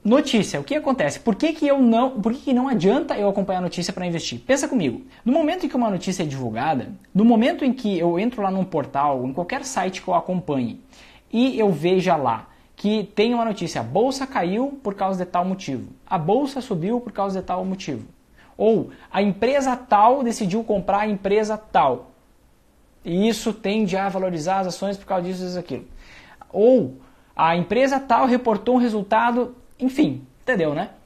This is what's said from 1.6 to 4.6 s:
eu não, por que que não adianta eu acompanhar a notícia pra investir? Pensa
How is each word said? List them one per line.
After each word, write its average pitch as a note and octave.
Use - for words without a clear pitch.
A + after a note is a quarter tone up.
eu C#4
não, A#3+
por A3+
que C4
que C#4
não B3
adianta G#3+
eu G3+
acompanhar G3
a F3+
notícia F3
pra F3+
investir? E3
Pensa C#4+